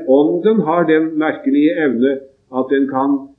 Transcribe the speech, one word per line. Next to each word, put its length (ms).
ånden 520
har 260
den 320
merkelige 600
evne 400
at 120
den 180
kan 300